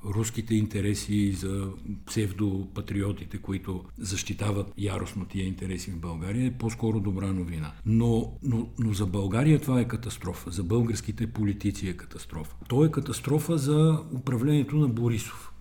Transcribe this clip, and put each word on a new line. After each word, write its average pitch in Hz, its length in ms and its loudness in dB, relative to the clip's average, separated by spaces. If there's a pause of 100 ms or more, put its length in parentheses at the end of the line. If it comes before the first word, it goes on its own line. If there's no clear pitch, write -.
руските 107 500 -2
интереси 104 600 0
и 101 180 4
за 95 360 -2 (380)
псевдопатриотите, 98 1300 -2
които 95 460 -4 (140)
защитават 98 800 -2
яростно 95 460 -4
тия 95 220 -2
интереси 95 440 -4
в 87 80 -6
България, 90 480 -2
е 123 60 0
по-скоро 113 480 0
добра 95 320 0
новина. 85 400 -2 (140)
Но, 113 460 4 (100)
но, 117 260 2 (100)
но 110 140 2
за 101 140 2
България 107 540 4
това 127 200 2
е 113 80 0
катастрофа. 92 600 -6
За 87 140 -2
българските 110 600 0
политици 101 640 0
е 87 40 -2
катастрофа. - 640 -10 (120)
То 139 160 6
е 156 60 6
катастрофа 151 680 0
за 151 400 6 (140)
управлението 131 640 2
на 147 120 6
Борисов. 117 600 0 (100)